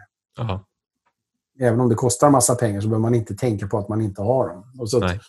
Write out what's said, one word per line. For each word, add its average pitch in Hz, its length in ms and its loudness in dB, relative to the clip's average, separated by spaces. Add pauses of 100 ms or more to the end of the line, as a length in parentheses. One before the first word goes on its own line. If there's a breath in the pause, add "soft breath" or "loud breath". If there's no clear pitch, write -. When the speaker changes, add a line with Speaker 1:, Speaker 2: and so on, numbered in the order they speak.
(380)
Speaker 1:
Aha. 98 260 -6 (960)
Speaker 2:
Även 120 200 2
om 123 80 4
det 113 60 2
kostar 139 360 2
massa 131 240 4
pengar 104 260 -2
så 107 80 -2
behöver 110 140 0
man 117 120 2
inte 107 200 -2
tänka 104 320 -2
på 110 120 -4
att 101 100 -6
man 110 120 -2
inte 104 220 -4
har 117 260 0
dem. 90 160 -16 (140)
Och 113 120 -8
så 131 60 2
att 110 60 4
Speaker 1:
Nej. 92 260 0